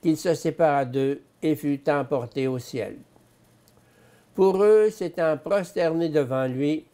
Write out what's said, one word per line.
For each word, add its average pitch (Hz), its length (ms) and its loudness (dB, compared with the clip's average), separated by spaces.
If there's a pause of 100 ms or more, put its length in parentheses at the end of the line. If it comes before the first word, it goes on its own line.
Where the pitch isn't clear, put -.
qu'il 160 140 2
se 170 180 0
sépara 147 500 0
d'eux 135 380 -2 (180)
et 156 140 0
fut 143 340 -4
emporté 139 600 -2
au 131 100 -4
ciel. 107 380 -8 (1400)
Pour 190 300 2
eux, 214 260 6
s'étant 165 480 -2
prosternés 170 720 -2
devant 131 380 0
lui 143 480 -2